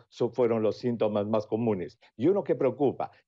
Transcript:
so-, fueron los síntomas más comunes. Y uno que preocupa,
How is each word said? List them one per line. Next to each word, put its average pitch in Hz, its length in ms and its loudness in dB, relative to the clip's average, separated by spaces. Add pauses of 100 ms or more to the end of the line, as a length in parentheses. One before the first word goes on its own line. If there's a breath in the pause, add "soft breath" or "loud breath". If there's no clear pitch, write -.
(100)
so-, 123 180 -2
fueron 117 340 0
los 104 140 2
síntomas 110 500 -2
más 110 200 -2
comunes. 110 520 -2 (200 soft breath)
Y 127 100 2
uno 196 160 2
que 165 100 0
preocupa, 131 560 0 (180 soft breath)